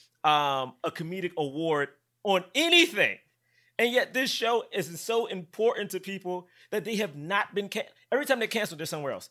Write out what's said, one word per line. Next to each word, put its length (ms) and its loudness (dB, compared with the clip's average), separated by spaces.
um, 500 2
a 60 -2
comedic 460 -6
award 520 0
on 220 4
anything. 640 4
And 140 4
yet 220 2
this 160 0
show 420 0
is 280 -6
so 260 0
important 680 -2
to 80 -6
people 480 -8
that 140 -2
they 120 -4
have 200 -4
not 380 -2
been 140 -4
can-, 160 -6
every 140 0
time 140 2
they 60 0
cancel, 300 -4
they're 100 -8
somewhere 260 -6
else. 180 -10